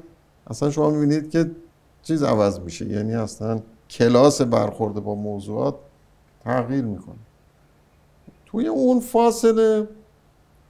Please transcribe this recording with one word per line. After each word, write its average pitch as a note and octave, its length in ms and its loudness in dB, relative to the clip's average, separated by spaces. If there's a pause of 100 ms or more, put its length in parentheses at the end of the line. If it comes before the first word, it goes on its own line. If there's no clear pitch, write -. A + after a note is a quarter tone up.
(480)
اصلاً C#3+ 240 -4
شما D3+ 180 0
می‌بینید D3+ 400 0
که E3 220 0 (520)
چیز D#3 200 -2
عوض G#2 360 2
می‌شه، F2 260 -10
یعنی G#2 280 -4
اصلاً A2 460 -4 (300)
کلاس B2 520 4
برخورد A2 520 0
با G#2 220 -6
موضوعات G#2 600 -6 (680)
تغییر B2 420 -2
می‌کنه. F#2+ 300 -10 (1300)
توی A#3 220 -4
اون B3+ 320 2
فاصله، A3+ 880 2 (840)